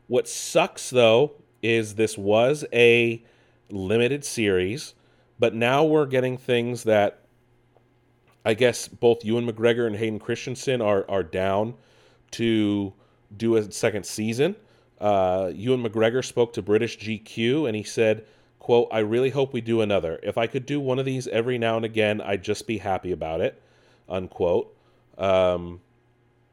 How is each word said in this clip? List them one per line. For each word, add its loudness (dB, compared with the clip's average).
What 0
sucks, -4
though, 4
is -2
this 0
was 2
a 4
limited 0
series, -2
but 0
now 2
we're 2
getting 0
things -2
that 2
I 0
guess 0
both 2
Ewan -2
McGregor 0
and -2
Hayden -4
Christensen -4
are, 0
are -2
down -2
to 0
do 0
a 0
second -2
season. -2
Uh, 2
Ewan -2
McGregor 0
spoke -2
to -4
British 0
G -8
Q, -2
and -2
he -6
said, 0
quote, 4
"I 0
really 0
hope -2
we -4
do 0
another. 0
If -4
I 0
could -6
do -4
one -2
of -4
these -6
every -2
now 0
and -2
again, 0
I'd -4
just -6
be -4
happy -4
about -4
it," -4
unquote. -2
Um, 0